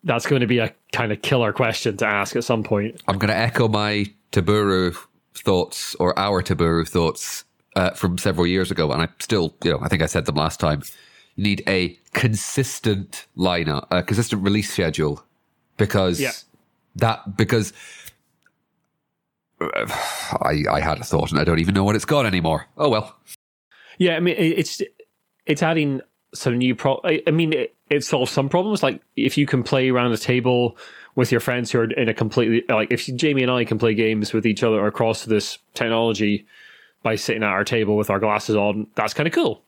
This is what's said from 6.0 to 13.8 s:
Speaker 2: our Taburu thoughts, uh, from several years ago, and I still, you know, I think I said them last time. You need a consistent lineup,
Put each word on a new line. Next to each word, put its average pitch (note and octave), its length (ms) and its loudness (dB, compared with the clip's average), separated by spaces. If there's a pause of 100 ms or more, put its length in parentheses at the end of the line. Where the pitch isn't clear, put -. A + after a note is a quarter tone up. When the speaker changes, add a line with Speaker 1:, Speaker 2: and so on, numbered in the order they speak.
Speaker 2:
our G2 240 0
Taburu E2 460 0
thoughts, - 560 -2 (320)
uh, F#2 140 2
from F2+ 260 -2
several F2 300 0
years F#2 240 0
ago, D#2+ 220 0
and D2+ 100 0
I D#2+ 60 0 (100)
still, F2+ 440 -2
you E2 100 2
know, C2+ 100 0
I D#2+ 60 -4
think D#2+ 140 0
I D#2 40 2
said D2+ 180 -2
them C#2+ 120 -2
last D2+ 220 -2
time. D2+ 240 0 (540)
You G2 80 -4
need G2+ 220 0
a F#2 320 0 (160)
consistent A2 1120 -2 (100)
lineup, E2+ 540 0